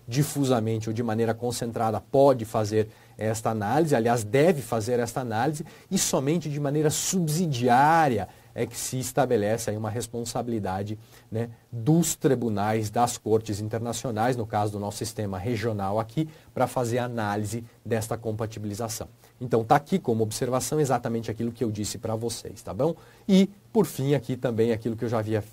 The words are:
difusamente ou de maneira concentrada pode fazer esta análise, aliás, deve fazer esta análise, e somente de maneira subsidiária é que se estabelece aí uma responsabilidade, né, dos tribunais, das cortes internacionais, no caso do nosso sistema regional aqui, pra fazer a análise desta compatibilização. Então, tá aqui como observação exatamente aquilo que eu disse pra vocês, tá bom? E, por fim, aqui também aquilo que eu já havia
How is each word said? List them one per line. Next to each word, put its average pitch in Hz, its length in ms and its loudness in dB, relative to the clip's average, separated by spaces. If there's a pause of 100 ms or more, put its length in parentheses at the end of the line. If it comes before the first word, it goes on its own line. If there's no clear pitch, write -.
difusamente 117 840 0
ou - 20 -2
de 113 100 -2
maneira 113 300 2
concentrada 113 640 -2
pode 135 460 4
fazer 107 460 0 (260)
esta 110 320 -2
análise, 120 480 2
aliás, 117 260 2
deve 143 380 4
fazer 117 400 -2
esta 120 220 -4
análise, 127 420 -2 (260)
e 190 60 0
somente 156 540 0
de 143 100 -4
maneira 147 300 2
subsidiária 151 1400 4 (260)
é 117 100 -2
que - 120 -8
se - 220 -6
estabelece 117 720 0
aí 107 80 -2
uma 110 140 -4
responsabilidade, 110 1080 -4 (320)
né, 117 200 -4 (200)
dos 151 440 2
tribunais, 113 760 0
das 120 300 0
cortes 107 420 0
internacionais, 117 760 -2
no 113 120 -4
caso 107 260 0
do 104 60 -8
nosso 101 180 -6
sistema 104 420 -6
regional 104 600 -2
aqui, 113 280 -2 (280)
pra 127 120 2
fazer 123 320 -2
a 120 60 0
análise 107 600 -4 (200)
desta 110 320 -2
compatibilização. 107 920 -6 (300)
Então, 120 240 2
tá 131 140 4
aqui 180 220 0
como 110 240 0
observação 123 580 0
exatamente 120 500 0
aquilo 117 220 -4
que 117 100 -8
eu 113 80 2
disse 104 280 -4
pra 110 180 -4
vocês, - 460 -8
tá 87 100 -10
bom? 143 220 0 (340)
E, 190 220 6 (200)
por 214 140 4
fim, 139 300 0
aqui 127 240 -2
também 117 340 2
aquilo 113 240 -2
que 113 80 -6
eu 120 60 -2
já 117 80 0
havia 107 340 0